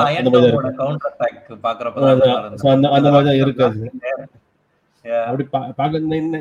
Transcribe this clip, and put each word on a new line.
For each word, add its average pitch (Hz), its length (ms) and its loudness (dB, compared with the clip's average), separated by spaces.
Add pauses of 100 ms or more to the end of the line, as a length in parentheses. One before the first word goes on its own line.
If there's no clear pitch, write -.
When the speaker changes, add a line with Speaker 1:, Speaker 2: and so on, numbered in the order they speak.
(120)
Speaker 1:
அந்த 127 180 0
மாதிரி 123 160 6
தான் - 0 -
Speaker 2:
Iron - 0 -
Speaker 1:
இருக்கு. 117 80 4
Speaker 2:
Dome-ஓட 127 220 -4
கவுண்டர் 143 340 -6
அட்டாக் - 400 -6 (100)
பார்க்கறப்ப 117 380 -6
தான் 135 140 4
Speaker 1:
அதான். 127 240 4
Speaker 2:
அந்த 110 80 -6
மாதிரி 104 180 -12
Speaker 1:
So, 139 80 2
அந்த, 135 200 4
அந்த 139 220 2
மாதிரி 143 160 4
தான் 139 120 2
Speaker 2:
இருந்தது. 123 420 0
Speaker 1:
இருக்கு 127 300 -10
அது. 131 180 -10 (760)
Speaker 2:
Yeah. 117 180 -2
Speaker 1:
அப்படி 127 220 -4
பா-, - 300 -4
பார்க்க 156 280 -2
இந்த, 156 120 -2
இந்த 160 260 -4